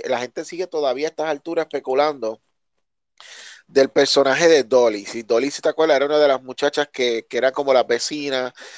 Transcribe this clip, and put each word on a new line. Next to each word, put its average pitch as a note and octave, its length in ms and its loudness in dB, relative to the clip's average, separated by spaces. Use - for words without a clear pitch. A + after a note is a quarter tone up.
la A#2 140 -2
gente B2+ 260 -8
sigue F3 220 -8
todavía D3 400 -4
a D#3+ 40 -6
estas D#3 180 -6
alturas D#3+ 380 -4
especulando C3+ 760 -2
del C3+ 220 2
personaje C#3 580 2
de D#3 160 6
Dolly. A2+ 420 2
Si A#2 180 -10
Dolly, A#2+ 280 0
si - 100 -12
te E3 80 0
acuerdas, D#3 280 2
era C3+ 80 2
una D3+ 140 0
de D3 80 4
las C3 160 0
muchachas C#3+ 480 -4
que, A#2+ 380 -4
que B2+ 80 -6
era C3 140 0
como C#3 220 0
la B2 100 4
vecina, B2+ 720 -4